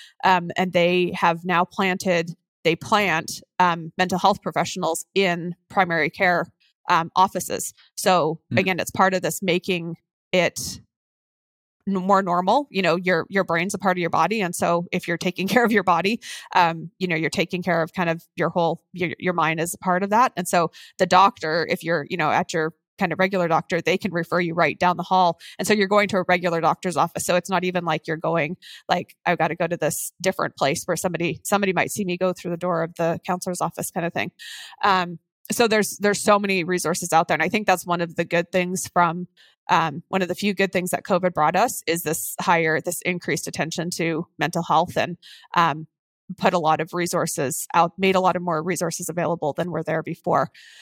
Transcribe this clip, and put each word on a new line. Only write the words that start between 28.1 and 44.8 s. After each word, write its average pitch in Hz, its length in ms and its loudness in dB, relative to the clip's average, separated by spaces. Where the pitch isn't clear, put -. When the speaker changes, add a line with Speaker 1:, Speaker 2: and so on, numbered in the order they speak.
Speaker 1:
going, 165 400 -2
like, 180 280 -2
"I've 175 140 0
gotta 160 160 0
go 170 100 -2
to 170 120 -4
this - 340 -4
different 180 340 -2
place 147 300 0
where 175 100 -2
somebody, 170 480 -4
somebody 202 300 0
might 170 160 0
see 208 160 -6
me 180 100 -4
go 185 160 0
through 175 200 -8
the 170 60 -4
door 170 260 -2
of 170 120 -8
the 165 300 -2
counselor's 180 340 -4
office," 170 300 -6
kind 170 160 -6
of 170 80 -6
thing. 123 180 -4
Um, 180 340 0
so 233 160 2
there's, 208 300 0
there's 202 240 0
so 208 160 6
many 196 260 0
resources 175 480 -2
out 160 160 4
there. 165 80 0
And 151 60 0
I 170 80 0
think 214 160 -2
that's 185 220 2
one 175 140 0
of 170 140 -6
the 170 80 0
good 175 280 -2
things 180 360 -2
from, 175 400 0
um, 165 400 2
one 190 120 0
of 180 60 0
the 180 80 -4
few 202 180 0
good 190 180 0
things 180 200 -2
that - 120 -2
covid 180 300 0
brought 151 220 2
us 226 320 0
is 170 160 -2
this - 360 -6
higher, 165 420 2
this - 200 -6
increased 175 460 -4
attention 165 440 -6
to 165 360 -4
mental 170 260 -2
health 165 320 0